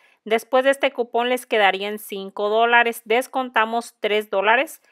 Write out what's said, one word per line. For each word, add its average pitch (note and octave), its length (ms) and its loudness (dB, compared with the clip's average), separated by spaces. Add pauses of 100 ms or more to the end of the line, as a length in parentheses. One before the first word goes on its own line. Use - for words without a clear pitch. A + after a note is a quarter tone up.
(240)
Después A#3 400 0
de C4+ 60 2
este C#4 200 -2
cupón A#3+ 380 -4
les B3 180 -2
quedarían G3+ 540 0
cinco G3 480 -8
dólares. A#3 560 2
Descontamos A#3 960 -2
tres G#3+ 300 -2
dólares A3 600 0